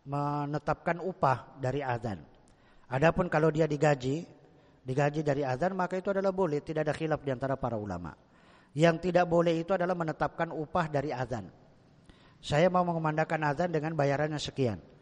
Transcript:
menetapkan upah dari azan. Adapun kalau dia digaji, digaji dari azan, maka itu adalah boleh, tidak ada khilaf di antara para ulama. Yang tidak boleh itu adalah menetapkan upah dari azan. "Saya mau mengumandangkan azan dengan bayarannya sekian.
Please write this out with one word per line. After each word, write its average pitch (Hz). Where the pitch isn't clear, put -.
menetapkan 147
upah 151
dari 135
azan. 117
Adapun 165
kalau 160
dia 156
digaji, 143
digaji 147
dari 143
azan, 135
maka 185
itu 196
adalah 196
boleh, 175
tidak 156
ada 147
khilaf 156
di 135
antara 131
para 117
ulama. 90
Yang 165
tidak 175
boleh 170
itu 165
adalah 180
menetapkan 160
upah 156
dari 147
azan. 120
"Saya 165
mau 180
mengumandangkan 160
azan 156
dengan 156
bayarannya 143
sekian. 113